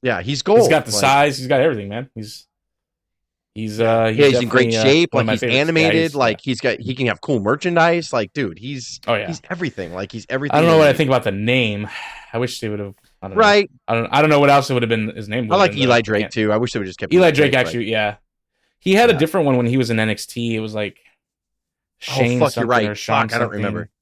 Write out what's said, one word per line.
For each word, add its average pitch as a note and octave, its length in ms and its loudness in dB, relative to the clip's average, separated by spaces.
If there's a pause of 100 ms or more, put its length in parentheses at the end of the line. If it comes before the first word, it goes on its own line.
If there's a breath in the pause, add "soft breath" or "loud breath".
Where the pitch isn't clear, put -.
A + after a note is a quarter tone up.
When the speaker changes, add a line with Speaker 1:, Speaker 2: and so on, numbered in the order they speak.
Speaker 1:
yeah, A2 200 -2
he's B2+ 180 -6
gold. A3 200 4
Speaker 2:
He's G#3+ 80 4
got D#3 180 2
the A2 60 -8
Speaker 1:
Like, G#2 80 -2
Speaker 2:
size. C#3 360 4
He's C3 100 -10
got C3+ 140 2
everything, A2+ 300 0
man. A#2+ 240 -10
He's, G#2+ 320 -16 (1080)
he's, A2 260 -6
uh, A2+ 280 4
he's A2 100 0
Speaker 1:
yeah, C#3+ 100 8
he's B2 120 4
in A#2+ 80 -4
great A#2+ 220 4
Speaker 2:
definitely, A2+ 80 0
uh, A2 40 0 (200)
Speaker 1:
shape. E3+ 120 -2
Speaker 2:
one - 60 2
of A2+ 60 0
Speaker 1:
Like, - 0 -
Speaker 2:
my A2 80 0
Speaker 1:
he's G#2+ 60 -4
Speaker 2:
favorites. B2 160 0
Yeah, C3+ 40 2
Speaker 1:
animated. D#3+ 420 2
Speaker 2:
he's, D#3 120 -4
Speaker 1:
Like, B2 240 0
Speaker 2:
yeah. - 120 -8
Speaker 1:
he's A#2+ 120 -4
got, A#2+ 180 -2
he - 140 -8
can B2+ 140 -2
have G#2 120 -2
cool B2+ 200 -2
merchandise. E3+ 720 0
Like, G#2+ 180 -4
dude, F#2+ 260 -6
he's, B2+ 480 -14
Speaker 2:
Oh, A#2 80 0
yeah. G#2 120 -4
Speaker 1:
he's E3 240 -10
everything. C3 420 -8
Like, F#2 180 -10
he's A2 200 -12
everything C#3 260 -4
Speaker 2:
I D#3+ 60 4
don't E3+ 80 4
know D#3+ 80 6
what D#3 80 6
I C#3 60 4
Speaker 1:
in - 40 0
Speaker 2:
think D3 120 0
about B2+ 160 0
the G#2 80 -2
name. G#2+ 540 -2 (460 loud breath)
I A#2 60 -6
wish B2 200 -4
they A2+ 100 -8
would G#2 120 -6
have, G2+ 140 -10 (280)
I G2 60 -12
don't F#2+ 80 -6
Speaker 1:
Right. G#3 340 4
Speaker 2:
know. - 60 -20 (100)
I A#2 80 0
don't, A2+ 200 -2
I C#3 60 4
don't D#3 80 4
know D3 120 4
what C#3+ 100 6
else C#3 180 4
it C3+ 60 -2
would A#2+ 80 0
have A2+ 60 -2
been, A2 260 -2
his G#2 140 -12
name A#2 160 -4
Speaker 1:
I A2 100 0
Speaker 2:
would G3 60 4
Speaker 1:
like F#3+ 100 4
Speaker 2:
have G3+ 60 -8
been, C3+ 80 0
Speaker 1:
Eli A#2+ 140 4
Speaker 2:
though. A#2 40 2
Speaker 1:
Drake, G#2+ 200 -2
Speaker 2:
Yeah. G#2 80 -4
Speaker 1:
too. G#2+ 220 0
I G#2+ 40 2
wish A#2 160 -2
they A2+ 80 -4
would F#2+ 60 -6
just F#2 120 -14
kept - 140 -6
Speaker 2:
Eli F3+ 140 6
Speaker 1:
Eli D#3+ 40 6
Speaker 2:
Drake, C#3+ 220 2
Speaker 1:
Drake, C3 140 2
Speaker 2:
actually, A#2 180 -6
Speaker 1:
but G#2+ 60 -6
Speaker 2:
yeah. G#2+ 260 -2 (640)
He F#3+ 140 0
had A#3 140 6
Speaker 1:
Yeah. G#3+ 60 4
Speaker 2:
a C#3 60 -2
different D#3+ 260 2
one C3 100 2
when B2 100 2
he A#2+ 100 0
was B2 120 0
in A2+ 120 0
N A2 100 0
X - 160 -6
T. A#2 300 -6
It - 20 -4
was, A2 160 -8
like, G#2 240 -8 (1120)
Speaker 1:
Oh, B2+ 60 -8
Speaker 2:
Shane B2 260 0
Speaker 1:
fuck, D3+ 60 4
you're B2+ 40 0
Speaker 2:
something A#2 180 -4
Speaker 1:
right. A#2 200 2
Speaker 2:
or G#2 80 -6
Sean A#2 320 -2
Speaker 1:
Fuck, A2+ 80 -6
I - 20 -2
don't A#2+ 80 0
Speaker 2:
something. G#2 120 -8
Speaker 1:
remember. G#2+ 320 -6 (120)